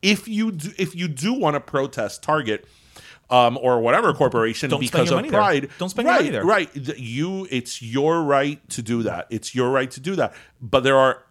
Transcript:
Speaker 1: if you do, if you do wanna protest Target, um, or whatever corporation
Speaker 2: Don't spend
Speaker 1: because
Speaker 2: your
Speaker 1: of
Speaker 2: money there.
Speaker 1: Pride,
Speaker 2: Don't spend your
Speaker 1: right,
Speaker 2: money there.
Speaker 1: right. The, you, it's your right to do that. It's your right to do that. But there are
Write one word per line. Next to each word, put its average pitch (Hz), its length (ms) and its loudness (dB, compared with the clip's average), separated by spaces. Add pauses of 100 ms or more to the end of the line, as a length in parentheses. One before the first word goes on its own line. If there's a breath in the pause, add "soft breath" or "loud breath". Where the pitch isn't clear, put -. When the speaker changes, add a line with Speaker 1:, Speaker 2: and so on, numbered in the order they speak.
Speaker 1:
if 202 260 2
you 220 240 -2
do, 165 240 -8
if 190 180 -4
you 175 140 -6
do 151 240 -4
wanna 165 260 0
protest 131 640 -4
Target, 131 440 -2 (640 loud breath)
um, 123 300 6
or 123 200 2
whatever 156 320 2
corporation 120 560 0
Speaker 2:
Don't 139 180 -2
spend 117 60 -4
Speaker 1:
because 127 180 2
Speaker 2:
your 139 40 2
Speaker 1:
of 160 80 0
Speaker 2:
money 302 80 -6
there. 202 100 2
Speaker 1:
Pride, 156 380 2
Speaker 2:
Don't 180 100 -4
spend 208 180 -4
your 339 80 4
Speaker 1:
right, 339 60 4
Speaker 2:
money 285 100 0
there. 117 140 -4
Speaker 1:
right. 190 300 2
The, 127 260 -10
you, 165 500 -6
it's 123 300 -6
your 139 420 0
right 143 460 2
to - 140 -8
do 117 220 -2
that. 87 260 -4
It's 110 240 -8
your 123 160 0
right 131 220 0
to - 80 -16
do 180 160 -6
that. 135 180 -2 (260 loud breath)
But 127 240 0
there 135 140 4
are 131 320 2